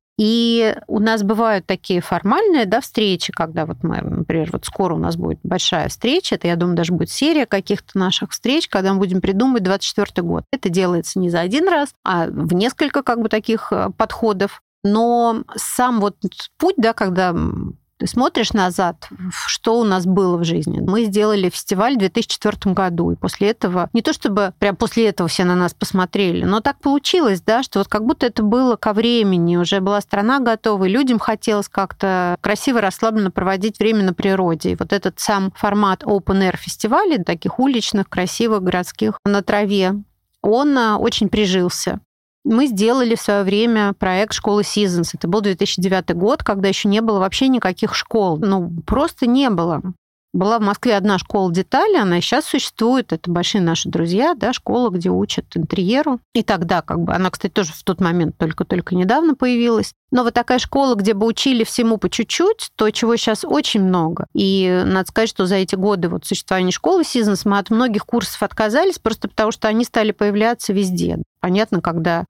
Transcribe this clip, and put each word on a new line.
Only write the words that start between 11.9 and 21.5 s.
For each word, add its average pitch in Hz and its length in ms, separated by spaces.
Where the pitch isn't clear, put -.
а 175 220
в 156 260
несколько 262 520
как 233 180
бы 214 80
таких, 220 420
э, 190 240
подходов. 208 680
Но 233 600
сам 247 440
вот 202 160
путь, 381 200
да, 226 160
когда, 185 360
м, - 480
ты - 60
смотришь 247 480
назад, 185 560
в - 400
что 233 300
у 233 40
нас 185 220
было 180 320
в 170 60
жизни. 165 360
Мы 220 260
сделали 202 440
фестиваль 214 460